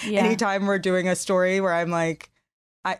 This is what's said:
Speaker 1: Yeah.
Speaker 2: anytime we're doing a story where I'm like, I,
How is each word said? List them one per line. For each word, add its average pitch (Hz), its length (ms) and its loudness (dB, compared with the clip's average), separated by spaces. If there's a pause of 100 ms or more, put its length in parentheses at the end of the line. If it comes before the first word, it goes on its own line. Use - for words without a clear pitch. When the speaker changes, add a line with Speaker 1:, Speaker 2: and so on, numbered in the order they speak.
Speaker 1:
Yeah. 208 200 0
Speaker 2:
anytime 196 420 0
we're 196 140 2
doing 185 280 0
a 180 60 2
story 185 460 0
where 185 140 0
I'm 170 160 0
like, 165 400 -4 (540)
I, 185 140 -4